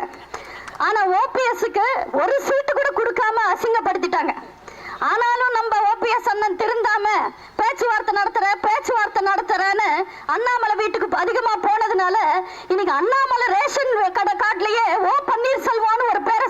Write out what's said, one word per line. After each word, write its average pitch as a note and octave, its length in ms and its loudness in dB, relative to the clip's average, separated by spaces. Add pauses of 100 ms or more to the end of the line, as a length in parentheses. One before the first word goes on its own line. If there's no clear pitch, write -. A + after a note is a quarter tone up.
(880)
ஆனா G#4+ 140 2 (180)
ஓ - 20 4 (140)
பி C5 160 0
எஸ்க்கு A4+ 360 0 (360)
ஒரு A#4+ 140 2 (100)
சீட்டு C#5 320 0
கூட C#5+ 100 0 (120)
கொடுக்காம A4+ 420 0 (100)
அசிங்கப்படுத்திட்டாங்க. F#4+ 800 0 (800)
ஆனாலும் A#4+ 480 2
நம்ம A4 140 0 (160)
ஓ G#4+ 40 4 (100)
பி A#4 140 0
எஸ் A#4+ 160 -2
அண்ணன் G4+ 300 -2
திருந்தாம G#4+ 440 0 (540)
பேச்சுவார்த்தை A4 600 0
நடத்துற, G4+ 260 0 (200)
பேச்சுவார்த்தை G#4+ 540 2 (100)
நடத்துறேன்னு G4 580 2 (460)
அண்ணாமலை A4+ 460 0
வீட்டுக்கு G#4 420 -2
அதிகமா A4 300 0 (140)
போனதுனால G4+ 500 2 (560)
இன்னைக்கு F#4 280 2
அண்ணாமலை B4 460 2 (100)
ரேஷன் C5+ 380 0 (240)
கடை G4+ 240 0
கார்டுலயே G#4+ 440 0 (240)
ஓ B4 40 2 (160)
பன்னீர்செல்வம்னு A#4 800 0
ஒரு G4 160 0
பேரை A4+ 220 2